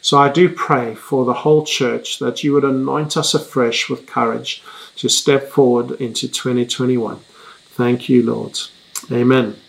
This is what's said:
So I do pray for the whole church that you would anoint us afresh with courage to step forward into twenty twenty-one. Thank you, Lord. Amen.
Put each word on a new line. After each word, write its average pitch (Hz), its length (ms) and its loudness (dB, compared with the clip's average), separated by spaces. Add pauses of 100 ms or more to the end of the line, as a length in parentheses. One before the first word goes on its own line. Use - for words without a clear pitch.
So - 160 2
I 139 120 6
do 175 200 4
pray 123 460 -2
for 131 300 -2
the 123 80 0
whole 151 300 2
church - 540 -4
that 123 260 -6
you 143 100 0
would 143 100 4
anoint 139 540 -2
us 151 180 -2
afresh 127 520 -2
with - 200 -8
courage - 560 -4 (320)
to 120 140 -4
step 139 400 2
forward 123 420 2 (100)
into 120 260 -6
twenty 123 380 -2
twenty-one. 120 540 -2 (580)
Thank 123 320 0
you, 123 140 6
Lord. 113 340 -4 (540)
Amen. 120 440 2 (140)